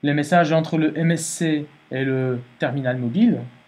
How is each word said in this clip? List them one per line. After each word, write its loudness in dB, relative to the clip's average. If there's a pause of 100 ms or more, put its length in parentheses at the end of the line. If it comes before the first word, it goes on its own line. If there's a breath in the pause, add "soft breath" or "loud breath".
les 2
messages 2
entre 0
le 0
M 2
S -2
C -2 (240)
et -4
le -2 (180)
terminal -2
mobile 2 (280)